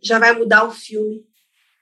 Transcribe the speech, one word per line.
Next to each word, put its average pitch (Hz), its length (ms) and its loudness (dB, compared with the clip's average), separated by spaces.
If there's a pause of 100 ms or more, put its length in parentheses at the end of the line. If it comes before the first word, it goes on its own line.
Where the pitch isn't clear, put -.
já 226 180 0
vai 233 140 4
mudar 220 320 2
o 226 60 -10
filme. 214 520 -8 (580)